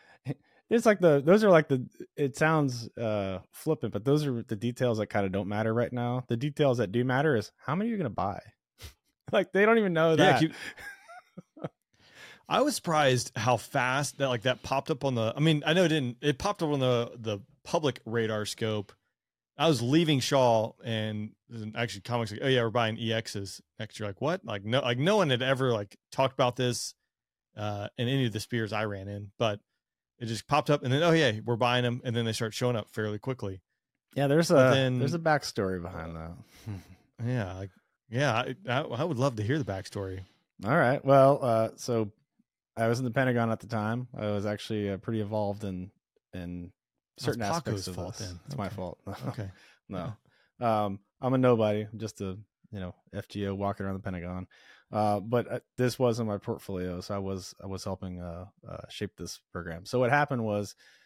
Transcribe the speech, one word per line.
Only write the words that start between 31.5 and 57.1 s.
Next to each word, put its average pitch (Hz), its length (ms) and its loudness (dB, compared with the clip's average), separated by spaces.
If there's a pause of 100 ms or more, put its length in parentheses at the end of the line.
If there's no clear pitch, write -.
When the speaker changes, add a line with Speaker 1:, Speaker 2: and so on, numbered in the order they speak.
Speaker 2:
buying 123 280 2
them." 123 200 0
And 120 100 -2
then 117 120 0
they 113 60 0
start 113 220 -4
showing 123 220 0
up 104 140 -6
fairly 107 280 -4
quickly. 104 420 -8 (540)
Speaker 1:
Yeah, 139 140 0
there's 160 220 4
Speaker 2:
But 131 220 8
Speaker 1:
a, - 20 6
Speaker 2:
then 127 240 2
Speaker 1:
there's 143 160 -2
a 170 40 -2
backstory 117 640 -2
behind 85 340 -10
that. 82 160 -10 (360)
<laughs> - 580 -12
Speaker 2:
Yeah, 110 280 -4
like, 95 160 -10 (400)
yeah, 123 240 0
I, 123 220 -2 (140)
I, 127 120 2
I 127 220 -4
would 156 140 -2
love 131 180 0
to 107 60 -2
hear 135 160 0
the 139 60 -4
backstory. 95 560 -8 (460)
Speaker 1:
All 131 100 2
right. 135 260 2
Well, 135 400 8
uh, 113 340 2
so 113 360 -2 (640)
I 113 120 0
was 120 100 2
in 131 60 -2
the 120 60 -2
Pentagon 120 400 2
at 110 100 -2
the 104 60 -18
time. 113 480 -4
I 107 160 -4
was 104 160 -2
actually, 104 440 -4
uh, 98 80 -4
pretty 110 220 -4
involved 104 440 -4
in, 92 260 -6 (440)
in 87 380 -10 (480)
Speaker 2:
That's 131 160 -2
Speaker 1:
certain 117 60 -6
aspects 104 440 -4
Speaker 2:
Paco's - 20 -10
Speaker 1:
of 87 80 -12
Speaker 2:
fault 87 220 -10
Speaker 1:
this. - 0 -
Speaker 2:
then. 92 280 -12
Speaker 1:
It's 139 120 -10
my 98 100 -4
Speaker 2:
Okay. 101 80 -12
Speaker 1:
fault. 92 300 -10
<laughs> - 20 -14 (160)
Speaker 2:
Okay. 113 260 -8 (380)
Speaker 1:
No. 92 240 -8 (480)
Speaker 2:
Yeah. 110 240 2
Speaker 1:
Um, 101 160 -4 (200)
I'm 127 140 0
a 131 40 4
nobody. 110 520 4
I'm 110 80 -12
just 107 220 -10
a, 95 180 -6 (340)
you 101 80 -8
know, 90 140 -8 (200)
F 101 140 -10
G 101 180 -6
O 98 80 -4
walking 98 320 -4
around 98 80 -4
the 95 80 -8
Pentagon. 90 440 -8 (460)
Uh, 104 280 2
but, 117 300 -2
uh, 120 100 -4 (160)
this 123 220 0
was 120 220 2
in 113 60 -2
my 101 120 -2
portfolio, 90 640 -6
so 101 140 -8